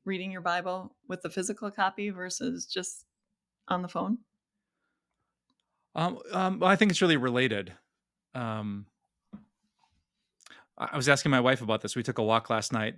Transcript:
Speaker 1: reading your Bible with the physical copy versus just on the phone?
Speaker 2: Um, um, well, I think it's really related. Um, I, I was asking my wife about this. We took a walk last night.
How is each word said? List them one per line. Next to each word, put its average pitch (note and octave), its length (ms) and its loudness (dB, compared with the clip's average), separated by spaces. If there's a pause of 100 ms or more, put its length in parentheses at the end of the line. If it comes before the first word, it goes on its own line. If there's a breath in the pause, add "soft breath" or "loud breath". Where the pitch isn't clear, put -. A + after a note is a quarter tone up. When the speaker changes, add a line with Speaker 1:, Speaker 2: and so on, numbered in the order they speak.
Speaker 1:
reading F#3+ 260 -4
your F#3 100 -10
Bible F3+ 540 -4 (120)
with F#3 140 -8
the E3+ 80 -8
physical G3+ 420 -6
copy G3+ 400 -2
versus F3 560 -8
just - 380 -8 (640)
on F3+ 140 -2
the F3 60 -8
phone? F#3+ 300 -2 (1800)
Speaker 2:
Um, E3+ 240 -2 (120)
um, F#3 280 -2
well, F#3 100 6
I G3 60 8
think G3+ 160 6
it's E3 100 2
really E3+ 160 6
related. A#2+ 560 2 (600)
Um, G#2+ 520 -6 (1900 soft breath)
I, - 160 -6
I D3+ 40 -4
was C3+ 120 2
asking C#3+ 220 4
my C3 80 6
wife B2 220 4
about A2 200 -2
this. - 140 -8
We A#2+ 80 -2
took A#2+ 140 -4
a A#2 60 0
walk A2 260 2
last A2 240 0
night. A2 240 -4